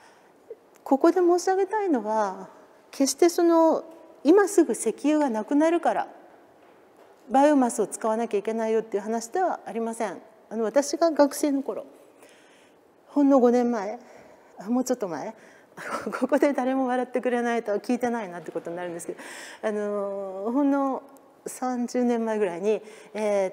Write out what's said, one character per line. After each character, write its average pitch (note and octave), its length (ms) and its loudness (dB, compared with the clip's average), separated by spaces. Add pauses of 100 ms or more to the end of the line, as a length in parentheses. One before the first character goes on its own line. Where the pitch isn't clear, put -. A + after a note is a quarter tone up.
(840)
こ C4+ 140 2
こ E4+ 120 6
で F#4 100 2
申 F4 180 4
し - 80 -4
上 F#4+ 100 2
げ G4 100 0
た G#4+ 160 -2
い G4 60 -2
の A#3+ 160 0
は、 G3 440 -2 (420)
決 C4+ 220 0
し - 20 -2
て F4 140 0
そ F4 140 -2
の、 E4 420 4 (380)
今 F4 260 6
す E4 160 4
ぐ A#3 80 -4
石 G#3+ 260 -4
油 D4+ 200 0
が C#4+ 120 0
な A3 140 -4
く C#4+ 120 -2
な D#4+ 140 4
る E4+ 100 0
か A#3 140 0
ら、 - 140 -4 (1200)
バ C4+ 180 6
イ D4+ 40 6
オ D4 40 6
マ B3 140 4
ス A3+ 120 -2
を F#3 40 0
使 - 200 -8
わ A3 100 0
な A#3 120 -4
き G#3+ 80 -2
ゃ - 20 2
い G3 40 -4
け A3+ 100 -4
な A3 160 -2
い A3 40 0
よ A3 80 2
っ - 40 -4
て A3 120 -6
い G3+ 40 0
う - 20 -12
話 A3 260 -4
で F#4 140 -2
は E4 240 -2
あ F#3+ 60 -12
り A3+ 80 -6
ま A3+ 140 -4
せ A3+ 140 -4
ん。 E3 120 -10 (280)
あ G#3 80 -8
の、 A3+ 80 -2
私 C#4 320 0
が E4+ 140 2
学 C#4+ 240 4
生 D4+ 160 0
の C4+ 120 0
頃、 - 220 -8 (1200)
ほ D4 140 2
ん C#4 60 6
の C4+ 120 8
五 A#3+ 100 6
年 A#3+ 200 2
前、 A3 280 -6 (600)
あ、 F#3+ 120 -8
も B3 100 2
う A#3+ 40 0
ち B3+ 80 0
ょ A#3+ 40 0
っ - 20 -14
と G3 100 -6
前、 E3 260 -8 (420)
<laughs> - 440 -8
こ - 80 -2
こ C#4+ 100 4
で C#4+ 140 4
誰 C4 220 -2
も C4 120 0
笑 B3 180 0
っ B3 40 -16
て B3 120 -4
く B3 100 -2
れ A#3+ 120 -2
な A#3 140 -2
い A3+ 60 -4
と G#3 160 -4
聞 B3 160 -4
い A#3 40 -4
て A#3+ 100 -2
な A#3 140 -4
い F#3 60 -10
な F3 100 -12
っ E3 40 -14
て - 100 -14
こ E3+ 80 -6
と E3+ 100 -10
に E3+ 60 -8
な F3+ 80 -8
る F3 60 -8
ん E3+ 40 -10
で E3+ 60 -10
す - 60 -14
け F3+ 80 -8
ど、 - 40 -20 (440)
あ G#3+ 100 -2
の、 G3+ 800 -6
ほ C#4+ 100 2
ん C#4 80 4
の C4+ 320 0 (440)
三 B3 400 -4
十 B3 180 0
年 A#3+ 200 2
前 A3 140 -2
ぐ G#3 60 2
ら F3 120 -2
い E3+ 40 -8
に、 G3+ 200 0 (320)
え G3+ 360 0
ー - 40 -4